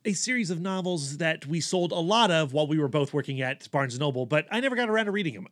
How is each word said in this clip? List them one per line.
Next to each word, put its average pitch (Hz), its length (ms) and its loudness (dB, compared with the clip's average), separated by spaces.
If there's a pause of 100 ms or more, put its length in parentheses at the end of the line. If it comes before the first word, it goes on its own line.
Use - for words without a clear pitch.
a 214 80 0
series 220 380 -2
of 165 100 -2
novels 180 560 -2
that 160 300 -2
we 160 160 -2
sold 175 300 0
a 170 80 0
lot 208 300 4
of 156 220 2
while 151 140 2
we 151 120 0
were 147 100 2
both 143 260 0
working 135 260 -2
at 131 300 -6
Barnes 135 240 0
and 127 60 -6
Noble, 127 260 0
but 151 240 0
I 220 100 -2
never 254 160 0
got 240 140 0
around 220 160 2
to 208 60 0
reading 190 200 0
them. 95 200 -12